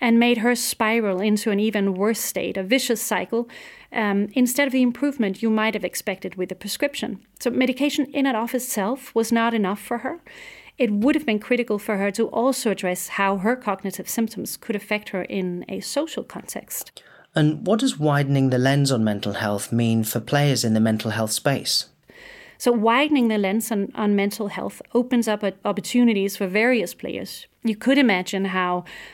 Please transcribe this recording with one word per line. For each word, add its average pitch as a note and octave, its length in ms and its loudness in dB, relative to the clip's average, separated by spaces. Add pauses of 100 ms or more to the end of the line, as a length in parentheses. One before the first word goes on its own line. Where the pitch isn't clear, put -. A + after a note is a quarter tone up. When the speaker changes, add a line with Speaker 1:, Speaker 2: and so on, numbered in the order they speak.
Speaker 1:
and A#3 220 6
made A#3+ 160 4
her A#3 180 2
spiral A3 640 0
into G#3+ 320 2
an G3 80 2
even G3+ 360 0
worse G#3+ 260 0
state, F#3+ 340 -4
a F#3+ 80 -2
vicious A#3+ 380 0
cycle, A3+ 480 -2 (420)
um, G#3 440 0
instead B3+ 320 2
of B3+ 40 -4
the B3+ 100 4
improvement B3 600 0
you A3+ 80 0
might A3 240 2
have G#3 100 -4
expected F#3 520 -6
with F#3 180 -4
a - 20 -12
prescription. G#3 640 -4 (220)
So B3 80 -2
medication C4 640 0
in C#4 120 0
and C4 120 0
of A#3 180 -2
itself A#3+ 580 -4
was A3+ 200 2
not A#3 200 2
enough G#3 280 0
for - 160 -4
her. D4+ 240 -8 (560)
It A#3 160 2
would A#3+ 220 4
have D4+ 100 -2
been G#3+ 140 0
critical A#3+ 380 0
for G#3 200 -4
her G3 140 0
to A3 180 -2
also A#3+ 420 0
address F#3 380 -4
how G3 300 0
her A3+ 180 0
cognitive F#3+ 500 -6
symptoms - 480 -4
could - 220 -6
affect G#3 320 -4
her F#3 140 -4
in F3+ 440 -4
a F#3+ 140 -8
social - 420 -4
context. - 760 -12 (340)
Speaker 2:
And D3+ 300 2
what G#3+ 140 2
does A#3 180 0
widening C#3 540 2
the B2+ 80 2
lens C3+ 320 4
on A#2 120 2
mental G2+ 300 0
health G#2 380 -4
mean A2+ 320 2
for A2+ 160 -4
players C#3+ 440 2
in A2 120 2
the A2 40 4
mental A2 300 2
health A2 220 -2
space? - 580 -2 (680)
Speaker 1:
So B3 120 2
widening A#3+ 560 4
the G#3+ 120 2
lens G3+ 320 0
on, G3+ 240 -2
on G#3 200 2
mental G3+ 340 0
health - 340 -8 (100)
opens A#3+ 340 2
up G#3+ 160 0 (220)
opportunities A3 720 2
for G3+ 80 -2
various G#3+ 480 2
players. - 540 -10 (160)
You A3+ 120 0
could C4 220 2
imagine G3 480 2
how F3+ 400 0 (280)